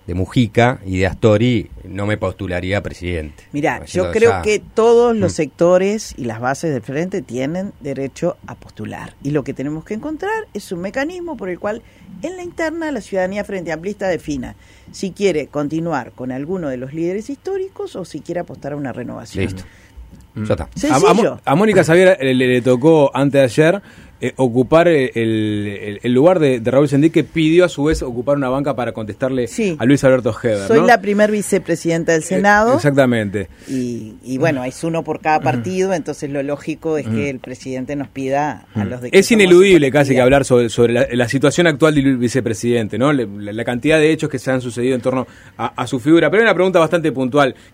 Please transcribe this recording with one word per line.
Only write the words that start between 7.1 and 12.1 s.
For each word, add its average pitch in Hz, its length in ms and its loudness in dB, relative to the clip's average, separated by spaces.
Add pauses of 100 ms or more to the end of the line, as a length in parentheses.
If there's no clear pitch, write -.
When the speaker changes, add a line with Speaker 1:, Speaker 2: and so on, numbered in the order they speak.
Speaker 2:
tienen 156 580 -6
derecho 135 580 -6 (100)
a 123 80 -14
postular. - 580 -14 (100)
Y 139 80 -4
lo 147 120 -2
que 139 100 -8
tenemos 151 320 -8
que - 80 -10
encontrar 349 600 -8
es - 180 -12
un 170 100 -8
mecanismo 302 560 -8
por 196 120 -10
el 175 100 -8
cual 220 220 -6 (420)